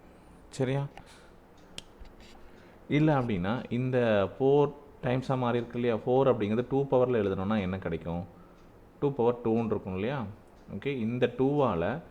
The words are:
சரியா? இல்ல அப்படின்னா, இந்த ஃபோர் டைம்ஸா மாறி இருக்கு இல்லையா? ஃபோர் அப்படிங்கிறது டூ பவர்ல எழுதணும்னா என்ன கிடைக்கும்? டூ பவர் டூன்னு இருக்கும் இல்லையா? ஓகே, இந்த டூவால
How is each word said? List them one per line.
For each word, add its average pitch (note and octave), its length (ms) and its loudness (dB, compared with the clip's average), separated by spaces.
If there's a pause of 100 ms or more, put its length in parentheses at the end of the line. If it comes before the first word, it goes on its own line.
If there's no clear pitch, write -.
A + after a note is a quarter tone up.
(500)
சரியா? C3+ 360 -2 (2000)
இல்ல D3 320 4
அப்படின்னா, A2+ 480 -2
இந்த A#2+ 600 2 (100)
ஃபோர் C#3+ 320 4 (320)
டைம்ஸா B2+ 360 -2
மாறி A#2+ 180 0
இருக்கு A#2+ 240 -4
இல்லையா? A#2 260 0
ஃபோர் C3 280 4
அப்படிங்கிறது A2 360 0
டூ C#3 200 0
பவர்ல B2 320 4
எழுதணும்னா G2 380 0
என்ன F#2 180 -2
கிடைக்கும்? E2+ 600 -6 (640)
டூ C#3+ 140 0
பவர் A#2+ 300 2
டூன்னு A2+ 220 2
இருக்கும் G2+ 280 -4
இல்லையா? A2+ 300 -4 (520)
ஓகே, C#3 220 -6
இந்த A#2+ 400 -2
டூவால C3 720 2